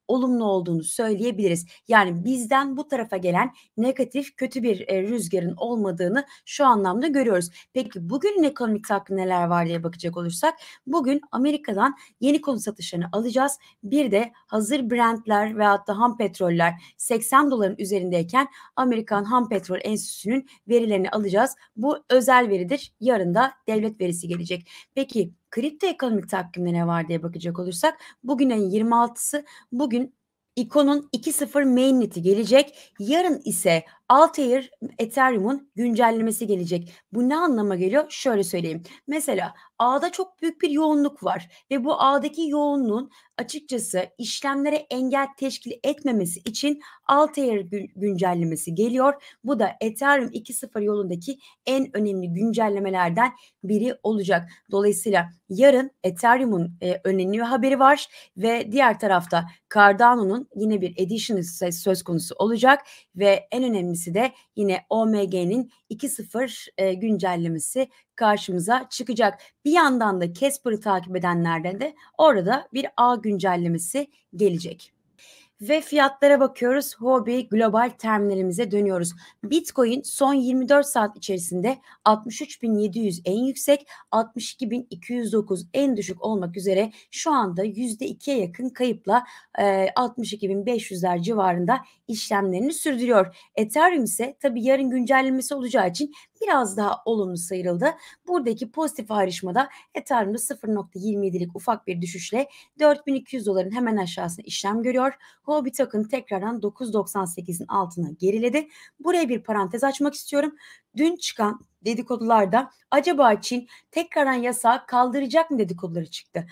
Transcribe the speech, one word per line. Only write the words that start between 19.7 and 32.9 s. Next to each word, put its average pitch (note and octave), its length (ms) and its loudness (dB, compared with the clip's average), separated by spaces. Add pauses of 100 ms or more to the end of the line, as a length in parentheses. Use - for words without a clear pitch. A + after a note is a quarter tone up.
Enstitüsü'nün G#3+ 680 -4 (200)
verilerini G#3+ 420 2
alacağız. G#3+ 460 0 (200)
Bu C4+ 220 0 (120)
özel B3 380 6
veridir. G3 520 -2
Yarın G#3 340 2
da B3+ 180 2 (160)
devlet G#3+ 320 -2
verisi E3+ 280 -4
gelecek. F3 420 -8 (240)
Peki C4+ 400 -2 (160)
kripto D4+ 360 -4
ekonomik B3 420 -2
takvimde F3+ 440 -4
ne E3+ 140 0
var E3+ 220 -2
diye E3 140 -2
bakacak E3+ 360 -8
olursak, F#3 400 -2 (240)
bugün C4 280 2
ayın G#3 200 0
yirmi A3 240 2
altısı, A#3 500 0 (280)
bugün B3 420 -2 (420)
İKO'nun C#4+ 560 2
iki D4+ 200 -4
sıfır C#4+ 300 0
mainnet'i B3+ 600 2
gelecek. G#3+ 760 2